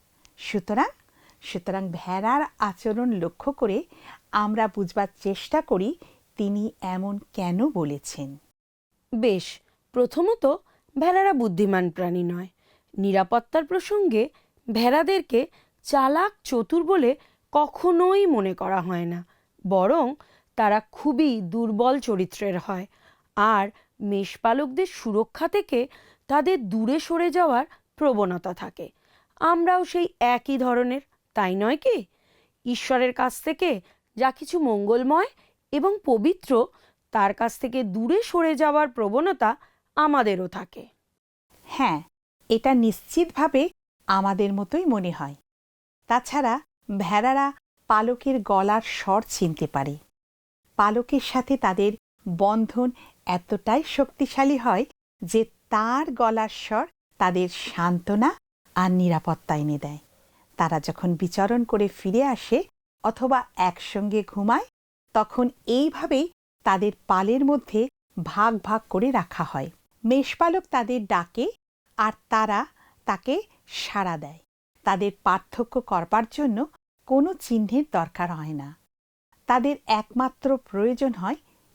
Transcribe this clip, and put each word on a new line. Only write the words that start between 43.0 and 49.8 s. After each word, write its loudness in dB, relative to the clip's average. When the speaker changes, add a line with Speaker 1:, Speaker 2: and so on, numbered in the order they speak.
Speaker 1:
আমাদের 2
মতোই -2
মনে 0
হয়। -8
তাছাড়া 0
ভেড়ারা 2
পালকের 2
গলার 2
স্বর 0
চিনতে -2
পারে। -4